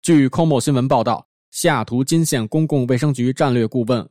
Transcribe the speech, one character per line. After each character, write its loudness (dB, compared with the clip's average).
据 4
Como 2
新 0
闻 0
报 2
道， -2
西 -4
雅 0
图 -4
金 0
县 -2
公 0
共 -2
卫 0
生 0
局 -2
战 0
略 0
顾 -2
问 -2